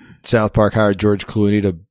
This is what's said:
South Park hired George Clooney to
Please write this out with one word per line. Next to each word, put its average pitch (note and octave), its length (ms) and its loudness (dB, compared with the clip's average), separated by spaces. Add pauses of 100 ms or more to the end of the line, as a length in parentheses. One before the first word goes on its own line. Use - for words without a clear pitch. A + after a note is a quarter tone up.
(240)
South A2 300 0
Park G#2+ 220 2
hired G#2 240 2
George G#2 280 -2
Clooney G#2 360 0
to F#2 160 -2 (120)